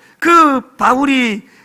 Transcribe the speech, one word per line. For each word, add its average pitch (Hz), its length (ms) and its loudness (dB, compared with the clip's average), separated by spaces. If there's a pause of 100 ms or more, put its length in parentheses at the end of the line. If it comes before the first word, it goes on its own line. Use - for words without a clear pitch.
(200)
그 311 400 2 (160)
바울이 247 720 -2 (160)